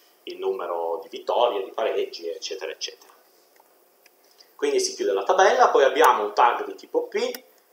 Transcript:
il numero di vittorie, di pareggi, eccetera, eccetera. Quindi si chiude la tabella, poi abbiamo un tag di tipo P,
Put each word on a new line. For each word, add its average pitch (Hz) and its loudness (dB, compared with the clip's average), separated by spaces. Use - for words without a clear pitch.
il 90 -16
numero 87 -6
di - -18
vittorie, - 0
di - -12
pareggi, 95 -4
eccetera, - -10
eccetera. - -16
Quindi 139 0
si 123 -2
chiude 117 -2
la 98 0
tabella, 196 4
poi 147 4
abbiamo 131 4
un 104 -4
tag 120 2
di 98 -12
tipo - -6
P, 233 -6